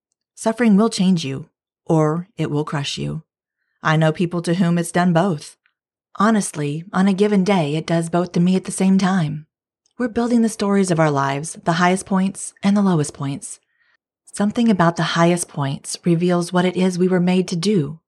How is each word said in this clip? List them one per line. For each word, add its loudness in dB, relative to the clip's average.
Suffering 2
will 4
change 0
you, -10
or 0
it -4
will -2
crush -8
you. -8
I 0
know 2
people -4
to -2
whom 0
it's -4
done 2
both. 0
Honestly, -2
on 2
a 2
given 2
day, 0
it -4
does 0
both -2
to 0
me 4
at -2
the -12
same 2
time. -2
We're -4
building 0
the 2
stories 0
of 2
our 2
lives, -4
the 0
highest 0
points -4
and 2
the 2
lowest 2
points. -10
Something 0
about 2
the -2
highest 0
points -8
reveals 0
what 2
it -2
is 0
we 2
were 2
made 2
to -4
do -2